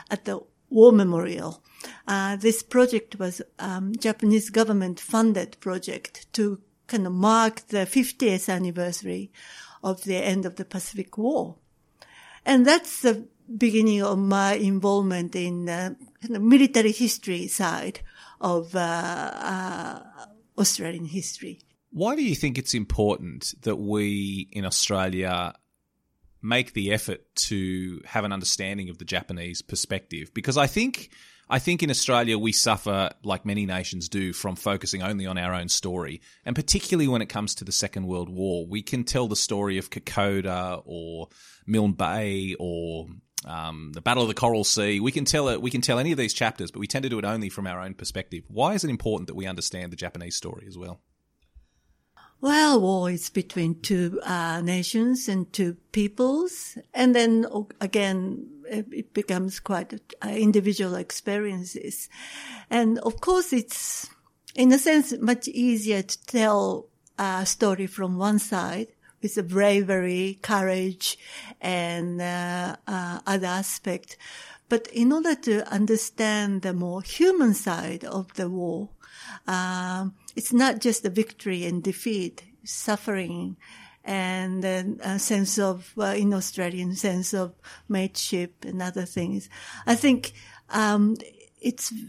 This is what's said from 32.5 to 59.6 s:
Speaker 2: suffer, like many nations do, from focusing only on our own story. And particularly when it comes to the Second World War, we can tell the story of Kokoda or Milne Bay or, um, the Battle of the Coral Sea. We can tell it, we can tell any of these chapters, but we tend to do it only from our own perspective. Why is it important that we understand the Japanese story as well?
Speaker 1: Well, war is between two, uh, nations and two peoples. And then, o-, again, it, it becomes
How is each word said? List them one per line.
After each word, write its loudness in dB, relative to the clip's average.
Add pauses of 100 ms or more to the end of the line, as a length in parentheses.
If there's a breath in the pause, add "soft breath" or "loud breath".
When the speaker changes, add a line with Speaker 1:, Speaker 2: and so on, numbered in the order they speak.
Speaker 2:
suffer, 2 (120)
like -4
many -2
nations -6
do, -4
from -6
focusing -4
only -4
on -4
our -2
own -4
story. -4 (240 soft breath)
And -4
particularly 0
when 2
it -6
comes -6
to -12
the -8
Second -4
World -6
War, -4
we -6
can -4
tell -2
the -2
story -2
of -6
Kokoda -4
or -12 (380 soft breath)
Milne 2
Bay -2
or, -6 (380)
um, -10
the -12
Battle 2
of 2
the -2
Coral 2
Sea. 0
We 0
can -2
tell 2
it, 0
we -4
can -2
tell 0
any 0
of -2
these 0
chapters, -2
but -12
we -6
tend -4
to -4
do -4
it -4
only -4
from -8
our -8
own -10
perspective. -10
Why 0
is -2
it -2
important -2
that -12
we -8
understand -8
the -16
Japanese -10
story -10
as -18
well? -14 (1400 soft breath)
Speaker 1:
Well, 6
war 2
is -4
between -2
two, 0
uh, -2
nations 0
and 0
two 0 (160)
peoples. 0 (160)
And 6
then, 4
o-, -4 (140)
again, -2 (200)
it, -6
it -10
becomes -2